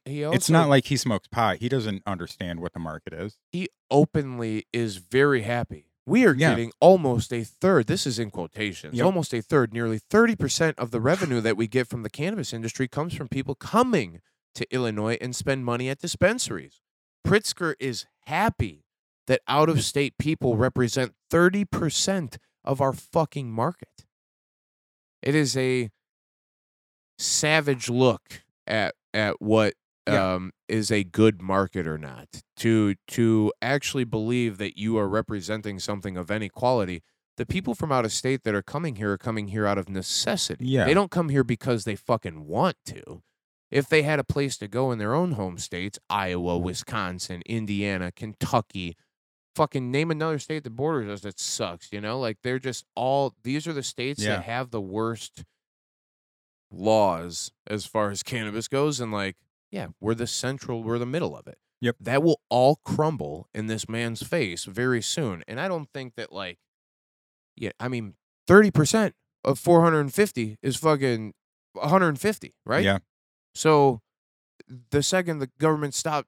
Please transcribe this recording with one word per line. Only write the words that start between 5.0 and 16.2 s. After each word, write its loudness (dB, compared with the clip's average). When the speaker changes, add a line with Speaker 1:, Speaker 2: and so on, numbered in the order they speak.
Speaker 1:
happy. -6
We 4
are 8
Speaker 2:
Yeah. 4
Speaker 1:
getting -2
almost 6
a -2
third. 2
This 0
is -2
in -4
quotations. -6
Speaker 2:
Yep. 4
Speaker 1:
Almost 0
a -2
third. 2
Nearly -2
thirty 4
percent 0
of -6
the -2
revenue 2
that 2
we 0
get 0
from -8
the -8
cannabis -6
industry -4
comes -6
from -10
people -6
coming 0
to -8
Illinois -2
and -8
spend -4
money -2
at -8
dispensaries. -2